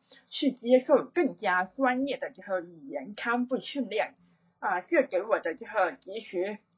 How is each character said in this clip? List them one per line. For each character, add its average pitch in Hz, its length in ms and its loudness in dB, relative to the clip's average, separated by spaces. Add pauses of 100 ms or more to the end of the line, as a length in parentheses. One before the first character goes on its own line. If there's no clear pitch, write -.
(300)
去 277 220 -2
接 247 300 4
受 262 220 6
更 277 320 0
加 185 280 2
专 254 420 0
业 262 100 -2
的 151 140 -6
这 - 120 -20
个 185 200 -2
语 165 260 -16
言 147 260 -10
康 240 320 -2
复 254 140 -2
训 240 300 -6
练。 202 240 -2 (440)
啊， 190 220 -2
这 294 220 2
给 185 180 -2
我 190 180 2
的 165 160 -4
这 - 120 -14
个 185 260 2
及 185 260 -12
时 202 380 -4 (220)